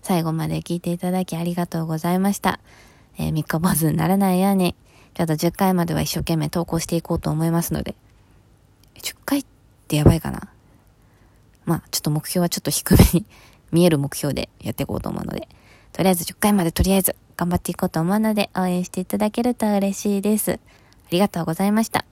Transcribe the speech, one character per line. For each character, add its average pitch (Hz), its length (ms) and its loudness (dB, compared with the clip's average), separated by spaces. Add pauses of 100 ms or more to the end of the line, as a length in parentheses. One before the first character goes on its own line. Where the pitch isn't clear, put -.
最 170 220 0
後 160 100 -2
ま 160 140 -4
で 160 120 -4
聞 170 140 -6
い 175 60 -4
て 175 120 -4
い 175 60 -4
た 180 120 -4
だ 185 140 0
き 165 140 -6
あ 170 40 -4
り 175 120 -4
が 175 120 -2
と 165 180 -6
う - 20 -8
ご 160 100 -4
ざ 175 160 -2
い 185 60 2
ま 196 160 2
し - 40 -8
た。 - 220 -2 (560)
え 156 120 -4
ー、 156 40 -2
三 156 120 -2
日 - 140 -2
坊 165 160 0
主 151 160 2
に 156 60 0
な 160 120 0
ら 196 100 2
な 190 160 2
い 180 80 2
よ 196 100 4
う 196 40 2
に、 180 180 0 (400)
ち - 80 -2
ょ - 20 2
っ - 20 -2
と 156 100 0
十 170 160 0
回 190 200 2
ま 175 140 2
で 160 80 -2
は 151 80 0
一 151 80 -4
生 - 80 -4
懸 165 180 -2
命 156 140 -2
投 170 160 -2
稿 165 140 -2
し - 60 -8
て 170 100 -2
い 165 60 0
こ - 120 -4
う 160 40 -2
と 160 120 -4
思 156 160 0
い 165 40 2
ま 170 120 0
す 165 100 -4
の 151 100 -4
で。 - 120 -10 (1040)
十 - 140 -10 (100)
回 285 140 -2
っ 269 60 -6 (440)
て 156 80 0
や 147 80 2
ば 165 100 6
い 156 60 -2
か 67 100 -6
な。 - 220 -10 (1120)
ま - 120 0
あ、 - 140 -12
ち - 80 -4
ょ - 20 -4
っ - 20 -20
と 156 80 -2
目 151 160 -2
標 180 160 -2
は 170 60 2
ち - 100 -4
ょ - 20 -8
っ - 20 -20
と - 80 -4
低 - 260 4
め - 160 12
に、 175 140 2 (440)
見 170 140 4
え 175 60 8
る 156 80 2
目 139 160 -4
標 143 200 -4
で - 160 -6 (100)
や - 120 -8
っ - 20 -4
て - 80 -6
い - 40 -4
こ - 80 -6
う - 60 -4
と - 80 -8
思 - 140 -6
う - 20 -8
の - 80 -8
で、 - 160 -10 (440)
と - 100 -4
り 185 60 6
あ 185 40 6
え - 20 6
ず 170 100 -4
十 - 100 -10
回 208 180 2
ま 196 120 4
で 165 80 0
と - 100 0
り 180 100 4
あ 196 60 6
え - 20 4
ず - 160 -2 (200)
頑 175 120 -2
張 175 80 2
っ - 20 2
て - 140 -4
い - 20 -2
こ - 120 -2
う - 20 0
と 160 120 -2
思 175 140 0
う 214 40 2
の 220 160 2
で、 208 220 -2
応 185 100 0
援 180 180 0
し - 40 -12
て - 120 -8
い 180 60 -6
た 202 120 -2
だ 214 120 0
け 240 120 -4
る 247 120 0
と 226 120 -2
嬉 196 320 0
し 202 200 0
い 190 40 -4
で 208 160 2
す。 - 140 -2
あ - 60 -6 (520)
り 175 80 0
が 202 100 4
と 170 140 -4
う - 20 -2
ご 160 100 -2
ざ 190 100 -2
い 208 80 2
ま 220 120 2
し - 40 -8
た。 - 240 -4